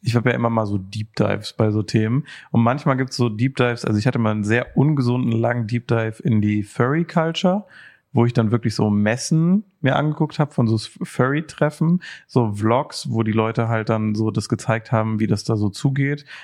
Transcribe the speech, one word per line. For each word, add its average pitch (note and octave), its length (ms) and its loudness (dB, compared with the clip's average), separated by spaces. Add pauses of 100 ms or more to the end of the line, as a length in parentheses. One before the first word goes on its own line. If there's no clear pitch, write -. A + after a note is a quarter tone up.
Ich A2+ 140 -2
hab A#2+ 100 2
ja B2 80 4
immer A#2+ 160 0
mal A2+ 160 0
so G2+ 120 -2
Deep G2 380 -8
Dives G2+ 380 -2
bei A2 180 0
so G#2+ 120 0
Themen. A#2 420 0 (260)
Und A#2 120 4
manchmal C3+ 320 2
gibt's C3 220 -4
so A#2+ 120 2
Deep A2+ 280 -2
Dives, A#2+ 280 0
also A2 140 0
ich G#2 80 0
hatte B2 120 0
mal A2 120 2
eine G#2+ 140 -2
sehr A#2 320 0
ungesunden B2+ 560 2
langen A#2 340 -2
Deep A#2+ 200 -4
Dive A2 360 -2
in A2 180 2
die G#2 220 0
Furry C#3 420 0
Culture, F3 600 0 (480)
wo A#2 120 4
ich A#2+ 80 2
dann A2+ 180 2
wirklich A#2 240 0
so G#2+ 140 2
Messen D#3+ 760 2 (180)
mir C3+ 160 2
angeguckt D3+ 420 -2
hab D3 140 0
von A#2+ 140 2
so A2 100 2 (260)
Furry-Treffen, D#3 1000 0 (260)
so A2+ 260 0
Vlogs, A2+ 580 -2
wo A2+ 120 0
die G#2+ 100 0
Leute A2+ 340 0
halt A2 220 -2
dann A2 260 0
so A2 160 0
das G#2 180 -4
gezeigt A2 440 -2
haben, A2 260 0
wie G#2+ 80 0
das G#2 160 0
da A#2 140 0
so G#2 120 2
zugeht, C#3 540 -2 (200)